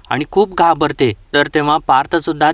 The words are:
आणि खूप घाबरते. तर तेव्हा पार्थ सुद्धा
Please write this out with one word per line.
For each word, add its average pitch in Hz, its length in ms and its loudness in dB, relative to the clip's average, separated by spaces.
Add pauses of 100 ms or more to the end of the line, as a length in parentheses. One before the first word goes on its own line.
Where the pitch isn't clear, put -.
आणि 127 220 -4
खूप 190 260 0
घाबरते. 147 540 0 (220)
तर 143 200 2
तेव्हा 151 240 0 (100)
पार्थ 143 280 2
सुद्धा 151 380 0